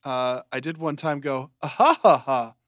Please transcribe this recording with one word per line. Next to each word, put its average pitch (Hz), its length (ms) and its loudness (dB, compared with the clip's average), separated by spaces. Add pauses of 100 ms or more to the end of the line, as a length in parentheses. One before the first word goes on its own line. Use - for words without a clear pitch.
Uh, 127 380 -4 (100)
I 131 80 -6
did 160 180 -8
one 160 180 -6
time 151 240 -6
go, 135 320 -6 (100)
Ah, 156 60 -8
ha, 277 340 2
ha, 170 160 6
ha. 123 380 -4 (120)